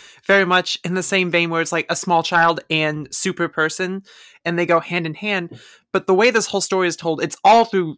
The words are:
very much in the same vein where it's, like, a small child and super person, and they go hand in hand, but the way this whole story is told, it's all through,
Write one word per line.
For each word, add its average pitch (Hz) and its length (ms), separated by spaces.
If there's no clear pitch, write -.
very 196 180
much 180 400
in 175 100
the 185 80
same 185 280
vein 170 200
where 165 120
it's, 160 100
like, 165 160
a 175 80
small 170 260
child 165 460
and 151 460
super 170 340
person, 180 540
and 170 140
they 175 80
go 170 140
hand 175 260
in 156 80
hand, 196 440
but 190 140
the 190 80
way 220 160
this 226 160
whole 202 140
story 185 280
is 160 80
told, 160 260
it's 156 220
all 226 200
through, 180 340